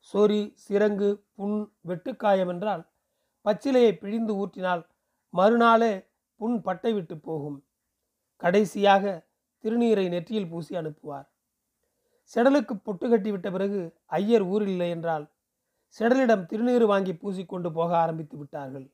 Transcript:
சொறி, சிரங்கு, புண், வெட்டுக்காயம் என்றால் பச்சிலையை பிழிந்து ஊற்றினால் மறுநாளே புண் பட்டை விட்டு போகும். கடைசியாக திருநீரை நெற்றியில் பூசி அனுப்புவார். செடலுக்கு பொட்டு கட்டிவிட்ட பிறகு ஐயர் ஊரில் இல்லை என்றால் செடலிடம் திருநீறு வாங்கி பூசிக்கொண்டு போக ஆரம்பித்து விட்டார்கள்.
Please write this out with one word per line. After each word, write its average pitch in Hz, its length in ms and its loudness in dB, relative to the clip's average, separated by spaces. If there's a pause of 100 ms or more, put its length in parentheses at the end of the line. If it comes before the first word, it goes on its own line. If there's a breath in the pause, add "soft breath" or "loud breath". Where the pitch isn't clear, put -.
(120)
சொறி, 208 300 2 (120)
சிரங்கு, 202 540 0 (260)
புண், 208 220 -4 (300)
வெட்டுக்காயம் 190 600 -2
என்றால் 180 360 -6 (600)
பச்சிலையை 240 480 2
பிழிந்து 214 420 -4
ஊற்றினால் 185 480 -4 (520)
மறுநாளே 226 580 4 (480)
புண் 233 200 -2
பட்டை 185 320 -4
விட்டு 180 260 -6
போகும். 147 400 -8 (800)
கடைசியாக 196 680 2 (600)
திருநீரை 220 440 2
நெற்றியில் 175 400 -4
பூசி 165 280 -10
அனுப்புவார். 151 520 -10 (1000)
செடலுக்கு 254 440 2
பொட்டு 196 340 -8
கட்டிவிட்ட 202 420 0
பிறகு 196 300 -2 (260)
ஐயர் 202 360 2
ஊரில் 196 260 -2
இல்லை 180 220 -2
என்றால் 165 360 -6 (720)
செடலிடம் 226 480 4
திருநீறு 233 400 2
வாங்கி 196 260 2
பூசிக்கொண்டு 180 600 -8
போக 165 240 -2
ஆரம்பித்து 160 400 -2
விட்டார்கள். 139 580 -12